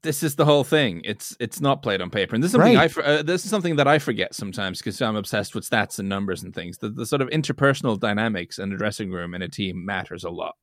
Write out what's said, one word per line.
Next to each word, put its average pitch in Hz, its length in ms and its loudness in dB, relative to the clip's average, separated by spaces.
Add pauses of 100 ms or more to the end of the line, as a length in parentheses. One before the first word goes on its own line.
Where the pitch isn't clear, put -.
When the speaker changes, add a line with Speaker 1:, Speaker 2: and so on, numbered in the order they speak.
Speaker 1:
this 156 220 -2
is 143 120 0
the 156 100 4
whole 147 180 6
thing. 120 400 2
It's, - 360 -10
it's 117 200 -6
not 143 220 2
played 98 200 0
on 90 80 -6
paper, 101 260 -2
and 123 80 2
this 175 60 0
is 220 40 -2
something 226 220 8
Speaker 2:
Right. 180 100 8
Speaker 1:
I - 20 2
for-, 151 180 -2
uh, 147 160 4
this 170 220 0
is 202 60 -10
something 175 260 0
that 143 120 6
I 151 120 6
forget 110 340 -2
sometimes 95 480 -6
'cause 107 200 -6
I'm 110 140 0
obsessed 104 380 -4
with - 160 -8
stats 107 300 0
and 98 80 -4
numbers 98 340 -4
and 92 140 -14
things. 87 220 -10
The, 107 120 -6
the 117 160 -6
sort 139 160 0
of 127 80 -2
interpersonal 139 720 0
dynamics 104 600 -2
in 98 100 -6
the 98 80 -6
dressing 104 340 -4
room 87 220 -8
in 90 80 -8
a 87 80 -6
team 90 360 -6
matters 90 380 -8
a 87 60 -6
lot, 82 340 -8